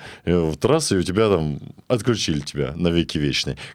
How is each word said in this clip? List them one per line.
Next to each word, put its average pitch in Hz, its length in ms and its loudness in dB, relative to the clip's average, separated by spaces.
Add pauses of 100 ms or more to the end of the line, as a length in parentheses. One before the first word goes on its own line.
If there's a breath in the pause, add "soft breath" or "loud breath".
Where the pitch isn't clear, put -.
(240 loud breath)
И 82 80 0
вот 82 320 2
раз, 143 280 2
и 98 40 4
у 90 60 2
тебя 104 260 2
там 78 300 2 (300)
отключили 110 520 0
тебя 69 360 -6
навеки 85 420 2
вечные. 69 380 -2 (180 loud breath)